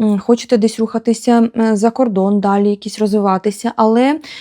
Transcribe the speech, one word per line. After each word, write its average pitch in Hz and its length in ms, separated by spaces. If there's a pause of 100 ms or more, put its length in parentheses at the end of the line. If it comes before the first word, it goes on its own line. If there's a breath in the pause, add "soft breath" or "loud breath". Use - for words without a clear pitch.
м, 208 180
хочете 240 380
десь 220 220
рухатися, 226 760
е, 220 200
за 220 140
кордон, 208 500
далі 202 300
якісь 208 280
розвиватися, 202 800
але 247 440 (200 loud breath)